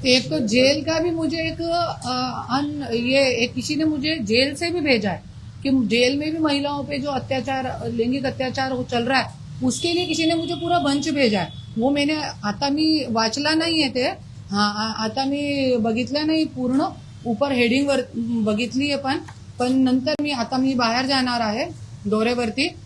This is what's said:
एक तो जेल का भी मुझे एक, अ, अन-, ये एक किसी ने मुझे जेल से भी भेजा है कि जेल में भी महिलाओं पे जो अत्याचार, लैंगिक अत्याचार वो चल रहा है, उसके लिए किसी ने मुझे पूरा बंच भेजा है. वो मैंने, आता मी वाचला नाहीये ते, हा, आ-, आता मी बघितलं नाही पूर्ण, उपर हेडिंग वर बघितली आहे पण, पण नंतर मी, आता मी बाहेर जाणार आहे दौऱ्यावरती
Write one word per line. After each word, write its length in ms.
एक 260
तो 60
जेल 460
का 160
भी 100
मुझे 280
एक, 240
अ, 300
अन-, 440
ये 360
एक 260
किसी 200
ने 80
मुझे 320
जेल 400
से 140
भी 100
भेजा 320
है 60
कि 60
जेल 480
में 140
भी 60
महिलाओं 460
पे 140
जो 140
अत्याचार, 800
लैंगिक 340
अत्याचार 460
वो 120
चल 240
रहा 120
है, 60
उसके 320
लिए 100
किसी 200
ने 80
मुझे 200
पूरा 260
बंच 300
भेजा 300
है. 60
वो 120
मैंने, 320
आता 260
मी 400
वाचला 440
नाहीये 360
ते, 240
हा, 100
आ-, 440
आता 200
मी 500
बघितलं 520
नाही 160
पूर्ण, 420
उपर 260
हेडिंग 360
वर 140
बघितली 760
आहे 100
पण, 160
पण 120
नंतर 500
मी, 100
आता 260
मी 160
बाहेर 320
जाणार 360
आहे 240
दौऱ्यावरती 720